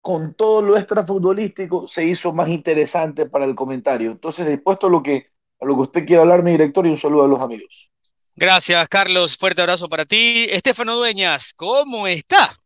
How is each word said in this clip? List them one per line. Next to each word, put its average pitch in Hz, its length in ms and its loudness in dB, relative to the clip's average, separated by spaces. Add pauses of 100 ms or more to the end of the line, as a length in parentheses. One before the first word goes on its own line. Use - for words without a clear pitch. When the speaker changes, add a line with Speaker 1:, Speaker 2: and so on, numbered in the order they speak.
Speaker 1:
con 160 320 -6
todo 220 280 2
lo 208 160 4
extrafutbolístico, 190 1080 -2
se 165 180 -4
hizo 170 280 -2
más 160 160 -2
interesante 156 760 -2
para 139 200 -4
el 135 100 -2
comentario. 127 560 -4
Entonces, 160 340 -10
dispuesto 185 420 -2
a - 20 2
lo 170 120 4
que, 139 260 -4 (340)
a 127 40 -10
lo 139 100 0
que 131 60 0
usted 151 240 -2
quiera 165 180 6
hablar, 170 200 6
mi 175 80 2
director, 156 340 2
y 170 40 4
un 151 80 0
saludo 147 260 2
a 139 60 4
los 135 100 2
amigos. 117 500 -12 (460)
Speaker 2:
Gracias, 175 540 2
Carlos. 185 480 0
Fuerte 185 240 -2
abrazo 175 260 -2
para 156 160 -6
ti. 233 460 0
Estefano 233 480 -2
Dueñas, 196 580 -2
¿cómo 240 500 -4
está? 190 600 0